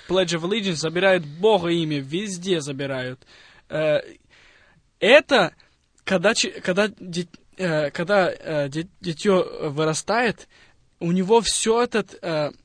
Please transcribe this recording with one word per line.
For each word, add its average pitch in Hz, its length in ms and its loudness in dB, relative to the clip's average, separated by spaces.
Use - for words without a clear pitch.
Pledge 175 280 0
of 160 60 -6
Allegiance, 196 320 -2
забирают 170 500 2
Бога 170 440 2
имя, 156 300 0
везде 175 600 -4
забирают. 135 600 -8
Э, 151 300 0
это, 240 540 4
когда 190 300 2
чи-, - 180 -4
когда 196 260 0
дит-, 180 520 -12
э, 156 340 -2
когда, 180 380 2
э, 147 400 -4
дит-, 156 220 -8
дите 175 680 0
вырастает, 160 800 -2
у 170 120 -2
него 190 300 4
все 226 400 0
этот, 233 400 -4
э, 151 300 -2